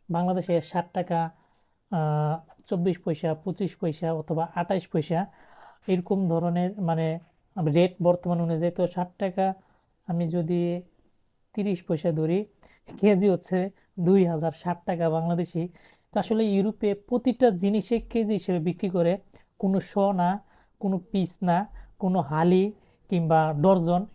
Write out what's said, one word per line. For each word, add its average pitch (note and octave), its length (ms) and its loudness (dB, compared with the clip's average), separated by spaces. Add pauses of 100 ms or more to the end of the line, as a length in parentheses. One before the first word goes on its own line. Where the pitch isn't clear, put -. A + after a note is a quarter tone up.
(160)
বাংলাদেশে F3+ 380 0 (180)
ষাট F3 160 -4 (100)
টাকা, F3 220 -2 (720)
আহ, D3+ 440 0 (340)
চব্বিশ F3+ 360 0
পয়সা, E3 240 -2 (140)
পঁচিশ F3+ 280 -4 (100)
পয়সা E3 260 -4 (140)
অথবা D#3 220 -4 (180)
আঠাইশ F3+ 320 -2
পয়সা, E3 260 0 (760)
এরকম F#3 260 0 (140)
ধরনের F3 360 0 (180)
মানে E3 200 0 (680)
রেট F3+ 180 4 (140)
বর্তমান F3 300 0 (100)
অনুযায়ী। E3+ 300 -2
তো F#3 60 0 (120)
ষাট F3+ 140 -4 (140)
টাকা F#3+ 220 -2 (600)
আমি E3+ 180 -2 (100)
যদি F3 260 0 (920)
তিরিশ G3 340 -2
পয়সা E3+ 220 0 (100)
ধরি, E3 200 0 (600)
কেজি G3+ 340 4
হচ্ছে F3+ 240 -2 (500)
দুই G3 140 6 (100)
হাজার D#3+ 300 -2
ষাট F3 160 -4 (120)
টাকা E3+ 160 -2 (120)
বাংলাদেশি। E3+ 460 -2 (480)
তো - 120 -20
আসলে A3 200 0 (100)
ইউরোপে G3+ 360 0 (180)
প্রতিটা B3 400 2 (140)
জিনিসে G3+ 340 0 (160)
কেজি A3 280 0
হিসেবে F3 280 -2
বিক্রি F3+ 300 -4
করে, E3+ 160 2 (480)
কোনো G3 160 2 (120)
শ - 40 -20 (280)
না, F3 80 4 (540)
কোনো F#3+ 120 0 (160)
পিস F#3 200 0 (180)
না, E3+ 80 4 (460)
কোনো F#3 160 2 (100)
হালি F3 340 4 (460)
কিংবা D#3+ 300 4 (240)
ডর্জন, F3+ 380 4 (140)